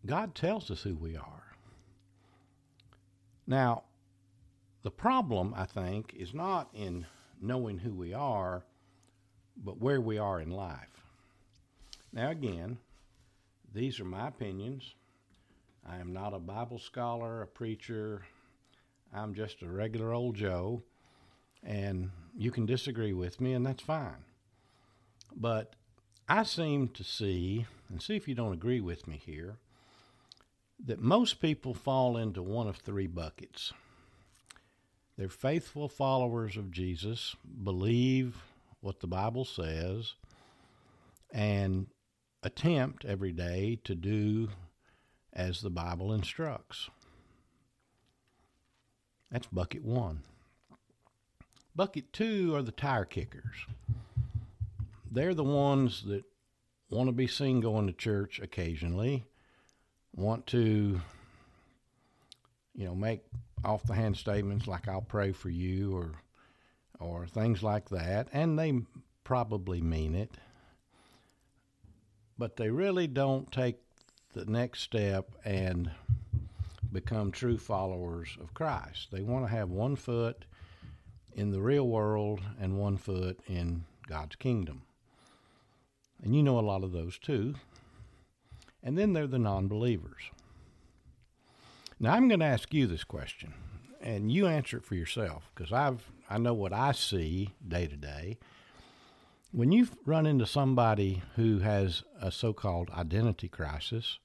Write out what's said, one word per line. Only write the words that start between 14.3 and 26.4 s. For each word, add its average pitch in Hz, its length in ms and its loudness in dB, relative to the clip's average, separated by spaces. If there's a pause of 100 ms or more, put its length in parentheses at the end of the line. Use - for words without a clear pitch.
I 87 100 -12
am 90 160 -10
not 101 220 -6
a 95 40 -6
Bible 113 400 -8
scholar, 117 640 -6
a 101 60 -8
preacher. 107 800 -6 (840)
I'm 104 240 -6
just 104 280 -8
a 87 80 -10
regular 110 420 -2
old 120 240 -2
Joe, 101 460 -2 (800)
and 98 480 -2 (260)
you 113 140 -2
can 117 160 -2
disagree 113 480 -2
with 90 260 -4
me, 127 140 0
and 123 100 0
that's 131 180 -4
fine. - 420 -6 (1080)
But 113 420 -2 (520)
I 208 140 6